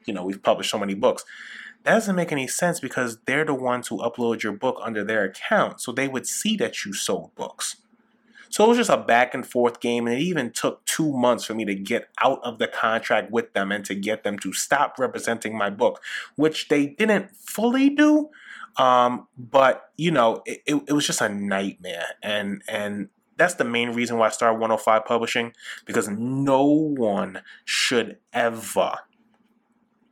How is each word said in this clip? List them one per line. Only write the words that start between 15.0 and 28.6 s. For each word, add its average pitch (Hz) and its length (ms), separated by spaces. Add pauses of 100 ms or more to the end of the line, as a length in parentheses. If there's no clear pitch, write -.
my 101 140
book, 101 320 (340)
which 156 320
they 147 180
didn't 202 480
fully 240 540
do. 302 400 (480)
Um, 123 500 (120)
but, 131 580
you 165 140
know, 117 340
it, - 220
it, 143 220
it 143 40
was 147 140
just - 160
a 110 80
nightmare. 98 720 (180)
And, 104 460
and 104 400 (300)
that's 180 160
the - 100
main 120 280
reason 117 260
why 110 80
I 107 40
started 113 300
one 113 100
oh 110 60
five 110 300
Publishing, 117 480 (320)
because 104 220
no 131 560
one 120 760 (240)
should - 540 (160)
ever 110 640 (1120)